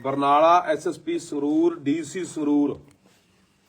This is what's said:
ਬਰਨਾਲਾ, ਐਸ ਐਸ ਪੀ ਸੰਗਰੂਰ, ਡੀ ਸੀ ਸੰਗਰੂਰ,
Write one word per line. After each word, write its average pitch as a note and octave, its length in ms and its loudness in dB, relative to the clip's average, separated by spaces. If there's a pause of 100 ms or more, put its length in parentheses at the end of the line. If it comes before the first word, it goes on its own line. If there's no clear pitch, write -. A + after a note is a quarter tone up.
ਬਰਨਾਲਾ, C#3+ 640 4
ਐਸ D3+ 200 -2
ਐਸ D3+ 120 -6
ਪੀ E3+ 200 -6
ਸੰਗਰੂਰ, D#3 600 -2
ਡੀ D3 240 -2
ਸੀ E3 220 -10
ਸੰਗਰੂਰ, D3 540 0 (880)